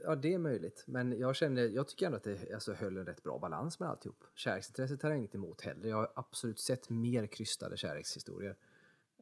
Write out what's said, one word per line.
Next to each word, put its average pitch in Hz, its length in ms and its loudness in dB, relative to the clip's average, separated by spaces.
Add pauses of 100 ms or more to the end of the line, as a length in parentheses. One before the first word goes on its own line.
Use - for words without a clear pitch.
Ja, 160 120 4
det 147 180 4
är 185 60 4
möjligt. 143 480 0
Men 123 320 2
jag 127 160 4
känner, 131 260 4
jag 117 260 4
tycker - 180 0
ändå 151 120 2
att - 60 -6
det, 98 300 -2
alltså, 107 200 -2
höll 95 240 -2
en 92 80 -2
rätt 87 180 -8
bra 62 160 -2
balans 90 400 -2
med 175 100 0
alltihop. - 340 -6 (120)
Kärleksintresset 131 640 -2
har 151 80 2
jag 147 100 2
inget 107 160 -4
emot 98 260 -6
heller. 110 280 -4
Jag 110 80 2
har 107 180 2
absolut - 440 -4
sett - 300 0
mer 117 380 2
krystade 90 500 -4
kärlekshistorier. 92 800 -6 (680)